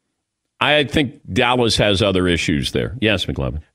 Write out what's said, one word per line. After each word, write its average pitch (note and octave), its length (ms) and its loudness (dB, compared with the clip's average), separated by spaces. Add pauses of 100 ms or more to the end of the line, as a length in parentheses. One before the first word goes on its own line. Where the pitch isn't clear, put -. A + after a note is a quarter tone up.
(600)
I D3 240 2
think C3 360 -2 (120)
Dallas A#2+ 440 2
has G#2 260 2
other F#2 240 2
issues E2 460 0
there. A#1+ 280 -4
Yes, G2+ 260 0
McLovin. C#2 340 -4 (140)